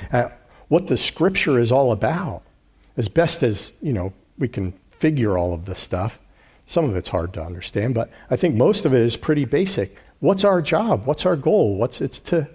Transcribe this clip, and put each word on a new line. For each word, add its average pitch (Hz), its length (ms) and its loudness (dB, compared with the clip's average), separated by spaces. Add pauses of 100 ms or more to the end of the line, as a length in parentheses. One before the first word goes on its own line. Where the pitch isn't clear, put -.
(120)
at 120 280 -2 (300)
what 180 180 2
the 131 100 0
Scripture 160 600 0
is 117 120 2
all 131 200 4
about. 117 500 -2 (560)
As 110 100 -2
best - 360 0
as, 107 380 -2
you 156 120 -2
know, 95 200 -4 (240)
we 139 100 -2
can 92 260 -4 (180)
figure 123 460 2
all 87 160 0
of 85 120 -8
this 95 140 -8
stuff, 95 400 -4 (460)
some 170 200 0
of 107 100 0
it's - 140 -4
hard 87 240 -2
to 82 100 -8
understand, 95 500 -4
but 113 160 -2 (200)
I 127 60 0
think 151 200 2
most 170 300 2
of 135 80 2
it 123 80 6
is 117 160 2
pretty 147 280 0
basic. 147 500 -2 (240)
What's 190 240 2
our 190 180 4
job? 160 440 0
What's 151 200 -2
our 180 100 2
goal? 143 400 2
What's, 113 260 -2
it's - 200 -6
to, 156 340 -2